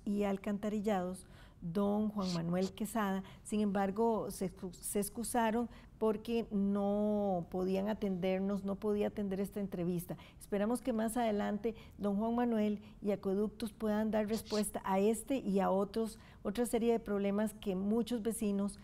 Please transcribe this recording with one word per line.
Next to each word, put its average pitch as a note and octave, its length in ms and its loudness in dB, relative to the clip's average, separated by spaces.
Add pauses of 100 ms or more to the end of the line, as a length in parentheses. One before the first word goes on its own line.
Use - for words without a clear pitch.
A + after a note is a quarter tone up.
y G3+ 160 0
Alcantarillados, G3+ 1040 -2 (340)
don G3+ 480 2
Juan G3 240 -2
Manuel F3 400 0
Quesada. G3 500 -2 (200)
Sin G#3+ 180 0
embargo, G3+ 680 2
se F#3 200 -4
excu-, F3+ 220 -10
se - 280 -4
excusaron A3+ 680 0 (300)
porque A3 520 0
no G3+ 1000 2
podían F#3+ 380 0
atendernos, F#3+ 760 0
no G3 120 -2
podía G#3 320 0
atender G3 320 -2
esta G3 200 -4
entrevista. F3 560 -2 (240)
Esperamos G#3+ 400 0
que B3+ 140 -2
más A3 240 0
adelante G#3 560 0 (240)
don G3+ 180 0
Juan A3+ 180 2
Manuel A3 460 2 (220)
y G#3 80 0
Acueductos G3+ 600 0
puedan G#3+ 380 0
dar G#3+ 160 0
respuesta G#3 580 -2
a F#3+ 160 4
este A3 380 2
y G3 220 2
a F#3 100 4
otros, G3+ 480 0 (240)
otra G#3+ 220 0
serie A#3 280 2
de A3+ 80 2
problemas G3+ 520 0
que G3 220 -4
muchos A3 480 2
vecinos G3+ 600 0